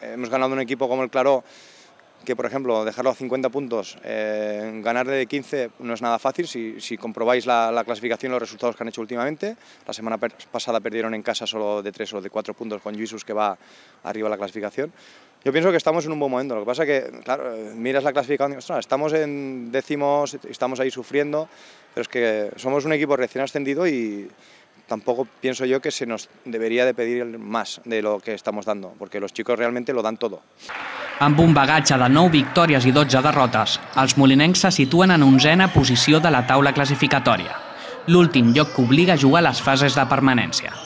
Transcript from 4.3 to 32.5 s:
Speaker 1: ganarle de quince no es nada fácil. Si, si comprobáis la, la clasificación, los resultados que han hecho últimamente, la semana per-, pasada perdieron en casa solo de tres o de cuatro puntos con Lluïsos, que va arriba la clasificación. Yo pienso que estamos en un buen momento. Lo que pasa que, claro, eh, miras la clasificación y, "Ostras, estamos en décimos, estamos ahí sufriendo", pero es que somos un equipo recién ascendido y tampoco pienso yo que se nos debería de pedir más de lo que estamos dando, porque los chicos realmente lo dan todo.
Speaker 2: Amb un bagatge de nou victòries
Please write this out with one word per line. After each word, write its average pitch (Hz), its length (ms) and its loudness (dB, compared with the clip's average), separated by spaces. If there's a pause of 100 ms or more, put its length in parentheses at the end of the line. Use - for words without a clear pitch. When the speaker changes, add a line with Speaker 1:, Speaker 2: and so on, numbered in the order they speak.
Speaker 1:
ganarle 123 300 -2
de 131 140 -2
quince 135 500 -6
no 120 160 -8
es 110 80 -10
nada 117 160 0
fácil. 156 300 -4
Si, 110 340 -10
si 113 160 -10
comprobáis 117 480 -2
la, 117 260 0
la 117 120 -2
clasificación, 117 480 -6
los 123 100 -4
resultados 113 340 -6
que - 60 -12
han 113 60 -10
hecho 113 140 -10
últimamente, 139 540 -6 (300)
la - 80 -12
semana 113 240 -6
per-, 113 160 -4 (160)
pasada 113 300 -4
perdieron 113 340 -6
en 107 80 -8
casa 110 240 -6
solo 104 380 -4
de 101 80 -8
tres 104 240 -10
o 98 60 -8
de 98 100 -12
cuatro 107 240 -8
puntos 107 260 -10
con 107 140 -10
Lluïsos, 110 280 -10
que 107 100 -10
va 104 220 -2 (480)
arriba 107 240 -6
la 107 100 -4
clasificación. 104 540 -8 (520)
Yo 139 80 -4
pienso 160 180 0
que 170 80 2
estamos 160 300 0
en 160 60 -6
un 151 60 -6
buen 139 120 -2
momento. 127 240 -4
Lo 107 60 -6
que 104 40 -8
pasa 127 180 -2
que, 131 280 -2 (120)
claro, 131 300 -6
eh, 110 220 -12
miras 131 280 -2
la 143 80 0
clasificación 139 420 -2
y, - 20 -16
"Ostras, 131 240 -8
estamos 147 340 -4
en 139 580 -6
décimos, 143 640 -2 (140)
estamos 123 300 -4
ahí 131 100 -2
sufriendo", 143 580 -4 (460)
pero 120 80 -6
es 113 60 -6
que 107 480 -2
somos 131 300 -2
un 156 80 -2
equipo 143 220 0
recién 127 280 -2
ascendido 143 420 -4
y 107 460 -4 (560)
tampoco 117 400 -4 (140)
pienso 131 240 -4
yo 131 140 0
que 147 120 -6
se - 140 -6
nos 113 240 -8 (140)
debería 117 420 -2
de 123 80 2
pedir 120 320 -4
más 113 600 -8
de 113 160 -4
lo 104 180 -2
que 110 140 -10
estamos 104 320 -8
dando, 98 340 -8
porque 98 200 -10
los 98 140 -8
chicos 117 240 -4
realmente 120 360 -4
lo 120 80 -2
dan 110 160 -4
todo. 98 240 -8 (760)
Speaker 2:
Amb 147 220 4
un 165 160 8
bagatge 143 420 4
de 123 140 4
nou 165 180 6
victòries 147 560 4